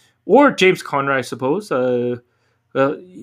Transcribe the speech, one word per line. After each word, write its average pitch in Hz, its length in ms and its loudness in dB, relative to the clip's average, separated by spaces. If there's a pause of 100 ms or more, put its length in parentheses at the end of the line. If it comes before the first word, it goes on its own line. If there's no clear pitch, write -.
(260)
or 262 240 6
James 185 320 2
Conner, 139 300 -4
I 131 100 0
suppose. 139 500 -6
Uh, 123 440 -2 (580)
uh, 135 220 0 (260)